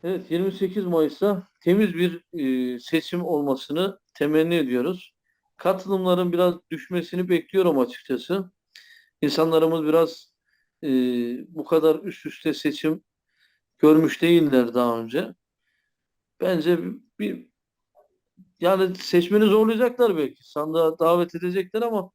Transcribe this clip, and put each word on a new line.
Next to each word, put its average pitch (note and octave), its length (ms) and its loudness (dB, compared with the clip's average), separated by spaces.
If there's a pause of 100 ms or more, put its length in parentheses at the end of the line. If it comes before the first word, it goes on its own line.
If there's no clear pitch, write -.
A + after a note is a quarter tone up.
Evet, F#3 260 -6
yirmi F#3 220 -2
sekiz F#3+ 320 -4
Mayıs'ta F3+ 580 0 (180)
temiz F#3 340 2
bir, E3+ 380 -2
e, B2+ 460 -2
seçim E3 460 -4
olmasını D3+ 760 -2 (160)
temenni D#3 400 0
ediyoruz. D3 600 -2 (420)
Katılımların F#3 760 0
biraz F3 220 2 (160)
düşmesini F3 580 -6
bekliyorum F3 500 2
açıkçası. C#3 720 -4 (720)
İnsanlarımız D#3+ 640 2
biraz, E3 500 0 (480)
e, D#3 60 -6 (680)
bu D3+ 100 -10
kadar D#3 400 2
üst - 220 -12
üste D3+ 280 -6
seçim D#3 500 -4 (720)
görmüş D#3 440 4
değiller C#3+ 520 4
daha A#2+ 260 0
önce. D3 340 -6 (1040)
Bence F3 440 0
bir, F#3 120 -8 (220)
bir, - 300 -8 (1120)
yani F#3 360 2
seçmeni F3+ 480 2
zorlayacaklar A3 720 2
belki. - 340 -6
Sandığa D#3+ 480 -2
davet E3+ 360 2
edecekler F3+ 480 -4
ama G#3+ 320 -4